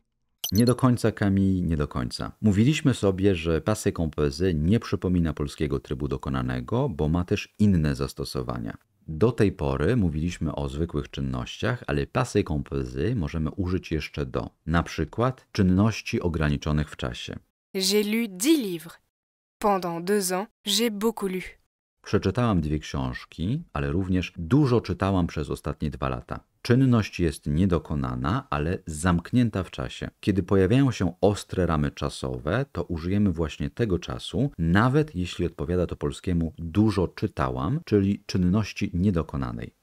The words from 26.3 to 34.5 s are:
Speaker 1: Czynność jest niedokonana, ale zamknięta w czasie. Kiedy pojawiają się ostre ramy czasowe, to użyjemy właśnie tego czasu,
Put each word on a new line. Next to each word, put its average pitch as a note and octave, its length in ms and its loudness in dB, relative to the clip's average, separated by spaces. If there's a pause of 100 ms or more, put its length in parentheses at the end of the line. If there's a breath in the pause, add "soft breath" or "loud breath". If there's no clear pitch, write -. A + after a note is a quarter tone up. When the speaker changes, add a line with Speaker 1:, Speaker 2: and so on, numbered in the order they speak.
Speaker 1:
Czynność A#2+ 580 4
jest D#2 280 0
niedokonana, D2+ 1000 0
ale D2 360 -2
zamknięta F2+ 800 2
w - 80 -12
czasie. - 380 -8 (100)
Kiedy G2 240 2
pojawiają G#2+ 480 4
się F2 300 -2
ostre F#2 440 2
ramy D2+ 260 0
czasowe, C#2 800 -4
to - 120 -4
użyjemy F#2 480 0
właśnie D#2 380 -4
tego G2+ 300 0
czasu, E2+ 580 -4